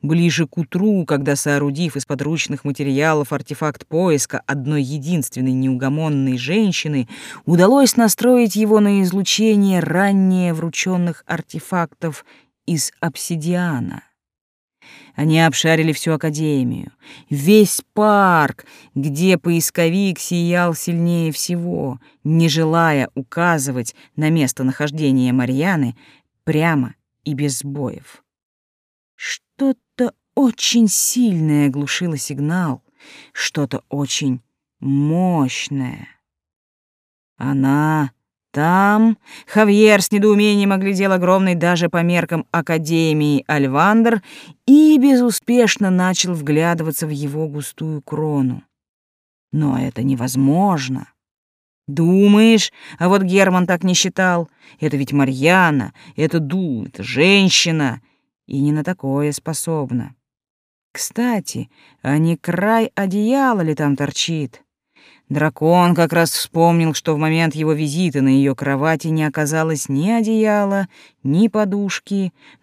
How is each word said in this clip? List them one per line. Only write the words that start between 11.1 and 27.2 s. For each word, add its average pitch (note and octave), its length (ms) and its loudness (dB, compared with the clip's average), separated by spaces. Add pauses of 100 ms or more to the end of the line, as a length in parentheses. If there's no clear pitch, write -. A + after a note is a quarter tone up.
артефактов E3 1000 -8 (400)
из D#3+ 340 -2
обсидиана. E3 1040 -6 (1120)
Они D#3 260 2
обшарили D#3+ 500 2
всю D#3+ 220 -4
академию, D3+ 800 -4 (380)
весь F3+ 520 4 (120)
парк, G3 720 2 (300)
где D3+ 420 0
поисковик E3+ 800 0
сиял F3 560 -2
сильнее E3+ 580 -2
всего, E3+ 680 -6 (240)
не E3 240 2
желая D#3 680 0
указывать C3+ 800 -4 (200)
на D3+ 140 0
местонахождение C#3 1040 0
Марьяны C3 640 -2 (480)
прямо D3+ 500 0 (300)